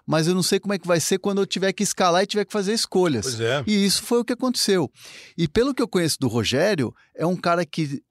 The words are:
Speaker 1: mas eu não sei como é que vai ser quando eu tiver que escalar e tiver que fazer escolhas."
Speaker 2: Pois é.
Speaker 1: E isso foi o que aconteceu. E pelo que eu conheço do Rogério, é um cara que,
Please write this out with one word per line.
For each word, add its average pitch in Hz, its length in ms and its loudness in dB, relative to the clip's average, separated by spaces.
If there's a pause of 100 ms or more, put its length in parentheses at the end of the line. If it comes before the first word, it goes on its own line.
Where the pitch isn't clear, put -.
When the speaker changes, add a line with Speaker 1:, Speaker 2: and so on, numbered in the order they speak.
Speaker 1:
mas 156 220 0
eu 185 80 2
não 185 80 2
sei 196 160 2
como 196 140 -4
é 196 40 -2
que - 100 -12
vai 170 120 2
ser 190 180 0
quando 196 240 -2
eu 190 60 0
tiver 190 260 -2
que - 80 -8
escalar 185 400 2
e 202 60 0
tiver 202 180 -2
que - 80 -10
fazer 202 200 -2
escolhas." 180 520 0
Speaker 2:
Pois 120 140 -6
é. 120 260 0
Speaker 1:
E 202 200 2
isso - 180 0
foi 240 160 0
o 226 60 -2
que 254 80 -4
aconteceu. 208 580 0 (440)
E 170 120 0
pelo 254 260 0
que - 80 -2
eu 226 60 0
conheço 170 320 0
do 135 80 0
Rogério, 120 640 0 (220)
é - 100 -2
um 180 100 0
cara 175 300 0
que, 147 460 -4